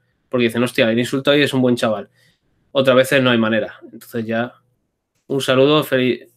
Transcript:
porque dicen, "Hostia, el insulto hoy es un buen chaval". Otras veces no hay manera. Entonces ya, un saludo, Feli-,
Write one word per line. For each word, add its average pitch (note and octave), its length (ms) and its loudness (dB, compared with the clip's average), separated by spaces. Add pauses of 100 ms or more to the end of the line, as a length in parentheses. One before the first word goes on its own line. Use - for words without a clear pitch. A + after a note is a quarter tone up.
(280)
porque A#2+ 180 0
dicen, A#2 180 0
"Hostia, A#2+ 260 0
el A2+ 80 0
insulto B2 340 -2
hoy D3 120 4
es C3+ 100 -2
un C3 80 0
buen B2 140 2
chaval". G#2+ 340 -4 (600)
Otras C3 240 2
veces C3 260 2
no B2+ 80 2
hay A#2 80 2
manera. A2 460 -2
Entonces A#2 420 -12
ya, A2+ 280 -6 (760)
un C3+ 140 -4
saludo, C#3 420 2
Feli-, B2+ 540 -2